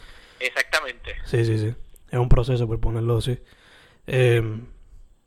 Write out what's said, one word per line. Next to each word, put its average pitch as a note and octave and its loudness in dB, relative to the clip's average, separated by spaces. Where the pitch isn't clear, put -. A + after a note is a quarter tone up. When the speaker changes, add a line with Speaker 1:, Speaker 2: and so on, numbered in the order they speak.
Speaker 1:
Exactamente. C3 -4
Speaker 2:
Sí, A#2+ 0
sí, A2 0
sí. A2 -2
Es B2+ -2
un B2 2
proceso, A#2+ 4
por A2+ -4
ponerlo A2+ 0
así. A#2+ -4
Em, A#2+ 2